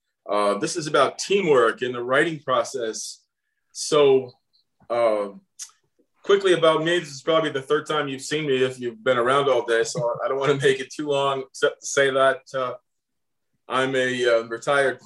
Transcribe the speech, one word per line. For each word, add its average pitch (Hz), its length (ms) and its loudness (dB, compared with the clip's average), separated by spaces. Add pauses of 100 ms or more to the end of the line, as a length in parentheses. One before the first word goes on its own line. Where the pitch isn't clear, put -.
(300)
uh, 104 260 2
this 160 200 -6
is 156 120 -6
about 147 300 2
teamwork 143 640 2
in 123 120 -4
the 120 100 -8
writing 147 380 0
process. 120 800 -4 (480)
So, 139 600 2 (580)
uh, 110 400 0 (920)
quickly 196 300 4
about 160 300 2
me, 175 160 0
this 160 100 -8
is 135 120 -16
probably 160 300 0
the 135 100 -4
third 151 240 -2
time 151 220 -4
you've 131 140 -10
seen 151 260 -6
me 131 160 0
if 127 160 -2
you've 120 240 -10
been 127 140 2
around 135 300 2
all 120 180 2
day, 117 180 2
so 120 400 -4
I 120 40 -2
don't 135 120 -4
wanna 139 160 2
make 139 240 2
it 131 120 -12
too 151 160 -8
long 139 340 -2
except - 400 -4
to - 60 -14
say 139 240 2
that, 131 300 2 (120)
uh, 127 200 -4 (960)
I'm 131 280 -2
a, 127 300 0
uh, 117 180 2
retired 127 640 -2